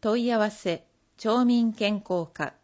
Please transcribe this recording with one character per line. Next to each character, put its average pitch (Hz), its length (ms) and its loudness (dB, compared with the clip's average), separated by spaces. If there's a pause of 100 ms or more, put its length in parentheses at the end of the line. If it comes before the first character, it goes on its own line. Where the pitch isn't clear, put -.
問 233 240 0
い 240 80 0
合 226 60 2
わ 208 120 0
せ、 170 340 -6 (300)
町 240 300 0
民 240 260 4
健 208 320 -2
康 170 280 -4
課 143 220 -8 (100)